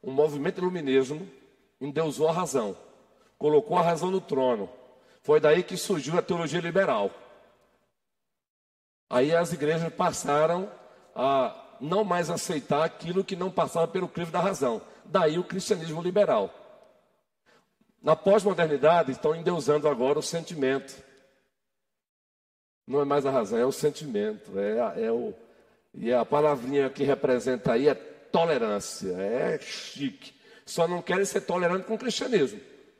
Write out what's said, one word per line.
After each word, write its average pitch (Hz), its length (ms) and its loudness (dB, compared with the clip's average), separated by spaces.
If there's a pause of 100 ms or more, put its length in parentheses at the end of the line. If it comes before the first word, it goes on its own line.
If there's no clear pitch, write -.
O 127 100 -10
movimento 147 460 0
iluminismo 156 720 0 (500)
endeusou 147 500 -2
a 165 40 2
razão, 131 420 -2 (600)
colocou 151 400 4
a 180 60 6
razão 170 280 2
no 190 120 0
trono. 127 480 0 (500)
Foi 151 180 4
daí 156 240 6
que - 140 -8
surgiu 156 400 -2
a 165 60 2
teologia 170 380 -2
liberal. 170 500 0 (2000)
Aí 139 240 4
as 170 180 2
igrejas 160 400 -2
passaram 165 800 0 (420)
a 131 640 -2
não 185 260 -2
mais 175 260 -2
aceitar 156 540 -2
aquilo 180 380 -4
que 185 140 -6
não 185 140 -4
passava 165 360 0
pelo 180 220 -4
crivo 170 220 -8
da 180 100 -2
razão. 143 400 -2 (240)
Daí 165 340 2
o 180 60 -2
cristianismo 165 560 -4
liberal. 175 540 2 (1500)
Na 151 140 4
pós-modernidade, 165 960 4
estão 151 240 -2
endeusando 151 540 0
agora 139 300 2
o 147 40 -4
sentimento. 139 720 -4 (1900)
Não 139 140 0
é 143 40 2
mais 139 220 2
a 135 40 0
razão, 117 280 0
é 123 80 2
o 139 60 0
sentimento. 110 840 -4
É 107 220 -2
a, 113 160 -2
é 113 140 -4
o, 120 240 -4 (580)
e 123 200 -4
a 117 120 2
palavrinha 143 640 0
que 135 140 -6
representa 127 680 0
aí 131 160 4
é - 60 4
tolerância. 113 1200 -2
É 107 440 -2
chique. - 760 -10 (320)
Só 165 220 0
não 175 160 -4
querem 185 220 0
ser 196 160 -2
tolerantes 180 460 -2
com 220 80 -4
o 220 40 -6
cristianismo. 214 600 -2 (400)